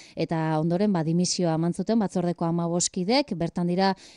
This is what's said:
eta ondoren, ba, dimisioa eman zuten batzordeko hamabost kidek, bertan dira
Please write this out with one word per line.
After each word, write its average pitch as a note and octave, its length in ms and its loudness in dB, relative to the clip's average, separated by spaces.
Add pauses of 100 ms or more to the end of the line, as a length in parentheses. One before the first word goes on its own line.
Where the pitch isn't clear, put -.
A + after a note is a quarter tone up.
(160)
eta D#3+ 420 0
ondoren, F3 340 2
ba, E3 120 0
dimisioa E3+ 500 0
eman E3 200 0
zuten A3 240 0
batzordeko F3 460 -2
hamabost E3+ 460 0
kidek, A3 460 0
bertan E3+ 300 -2
dira F#3 280 2 (220)